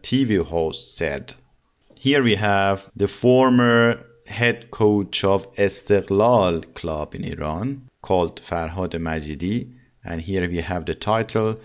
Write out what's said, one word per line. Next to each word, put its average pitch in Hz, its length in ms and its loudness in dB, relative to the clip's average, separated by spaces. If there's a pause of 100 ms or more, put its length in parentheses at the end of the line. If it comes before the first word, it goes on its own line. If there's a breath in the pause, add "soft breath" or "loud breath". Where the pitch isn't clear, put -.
T - 220 0
V 110 120 2
host 80 600 -2
said. 71 360 -6 (640)
Here 139 280 2
we 110 120 4
have 98 420 2 (180)
the 101 120 0
former 123 680 4 (500)
head 117 440 -2
coach 104 520 0
of 98 320 2
Istiqlal 98 1200 2
club 78 420 -8
in - 80 -8
Iran, 78 440 -6 (340)
called 90 480 -2
Farhad 85 440 -6 (140)
Majidi, 80 500 -4 (460 loud breath)
and 82 180 -8
here 90 280 -2
we 85 120 -4
have 87 240 -6
the 82 100 -4
title, 110 680 -2